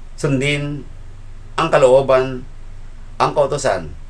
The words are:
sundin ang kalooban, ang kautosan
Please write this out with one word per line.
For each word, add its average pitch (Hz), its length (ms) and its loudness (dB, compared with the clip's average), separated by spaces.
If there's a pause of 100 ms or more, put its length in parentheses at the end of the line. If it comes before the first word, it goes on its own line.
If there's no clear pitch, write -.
(180)
sundin 143 640 0 (720)
ang 160 160 0
kalooban, 131 720 6 (800)
ang 135 120 2
kautosan 135 600 0 (160)